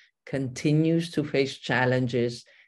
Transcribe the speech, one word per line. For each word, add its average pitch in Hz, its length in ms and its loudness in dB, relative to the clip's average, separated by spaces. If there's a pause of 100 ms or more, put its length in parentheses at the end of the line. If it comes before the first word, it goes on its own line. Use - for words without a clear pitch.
(280)
continues 156 880 0
to 151 100 0
face 139 340 -2
challenges 123 880 0 (220)